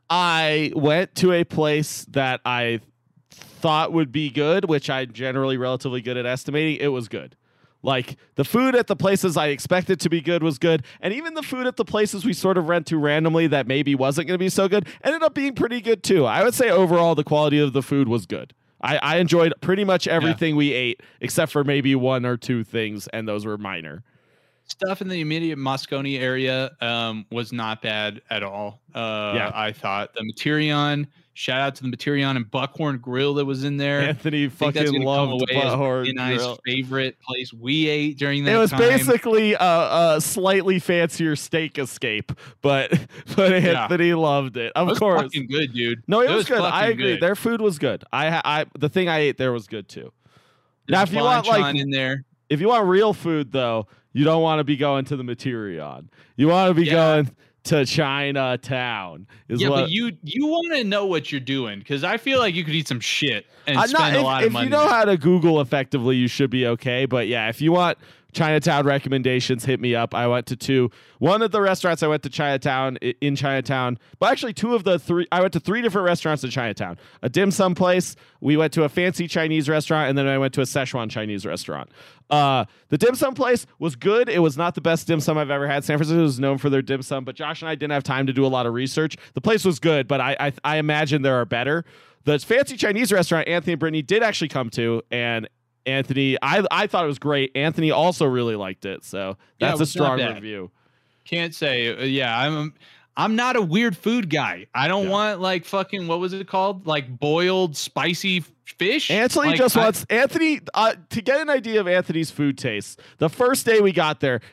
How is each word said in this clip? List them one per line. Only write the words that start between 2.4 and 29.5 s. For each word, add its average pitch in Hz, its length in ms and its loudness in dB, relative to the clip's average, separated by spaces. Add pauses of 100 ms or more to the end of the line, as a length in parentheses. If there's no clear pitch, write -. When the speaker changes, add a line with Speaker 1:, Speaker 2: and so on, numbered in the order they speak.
Speaker 1:
I 120 360 -2 (500)
thought - 600 0
would 160 200 0
be 147 180 -4
good, 156 360 0
which 151 220 0
I'm 131 240 -4
generally 131 440 -2
relatively 127 440 -4
good 123 160 -6
at 123 100 -4
estimating, 143 540 -2
it 143 80 0
was 123 200 -4
good. 80 280 -12 (460)
Like, 131 340 -2 (180)
the 139 100 0
food 254 300 2
at 240 140 2
the 196 80 0
places 190 420 0
I 151 100 0
expected 175 520 -2
to 165 100 0
be 165 100 0
good 160 220 0
was 160 160 0
good, 160 260 2 (160)
and 185 140 -4
even 320 200 -8
the 311 80 -6
food 254 240 -6
at 247 100 -2
the 226 80 0
places 208 420 -2
we 233 80 0
sort 185 240 2
of 165 80 0
went 170 220 0
to 165 100 0
randomly 160 480 2
that 139 200 2
maybe 139 280 2
wasn't 139 340 0
gonna 180 100 0
be 180 120 0
so 196 180 2
good 190 180 2 (160)
ended 320 200 0
up 311 120 2
being 277 200 -2
pretty 233 260 -2
good, 220 220 0
too. 165 240 4
I 123 180 2
would 240 100 4
say 240 160 2
overall 170 440 4
the 151 100 0
quality 151 340 2
of 147 140 2
the 135 100 0
food 139 260 2
was 110 180 0
good. 73 260 -10 (300)
I, 143 160 0
I 151 180 0
enjoyed 170 360 4 (100)
pretty 190 220 0
much 185 220 2
Speaker 2:
Yeah. 156 80 0
Speaker 1:
everything 160 420 0
we 143 160 2
ate, 123 300 -2 (180)
except 156 320 0
for 147 120 2
maybe 139 300 2
one 131 320 0
or 123 100 -2
two 117 280 -4
things, 107 440 -6
and 113 180 -8
those 104 200 -6
were 107 120 -6
minor. 90 440 -10 (600)
Speaker 2:
Stuff 190 380 -6
in 190 60 -6
the 180 120 -4
immediate 156 380 -4
Moscone 135 640 -4
area, 131 500 -2 (100)
um, 117 520 -4
was 117 200 -6
not 110 300 -6
bad 107 380 -4 (100)
at 107 120 -4
all. 104 380 -8 (140)
Uh, 107 400 -4
Speaker 1:
Yeah. 101 200 -2